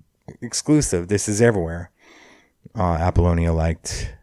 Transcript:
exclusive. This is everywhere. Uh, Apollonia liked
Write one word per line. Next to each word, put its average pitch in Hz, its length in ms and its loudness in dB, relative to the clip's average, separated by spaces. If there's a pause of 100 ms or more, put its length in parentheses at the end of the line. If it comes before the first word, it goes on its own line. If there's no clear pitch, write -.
(420)
exclusive. 117 640 0
This 101 220 -2
is 104 120 -2
everywhere. 85 500 0 (840)
Uh, 90 240 0
Apollonia 85 540 2
liked - 680 -4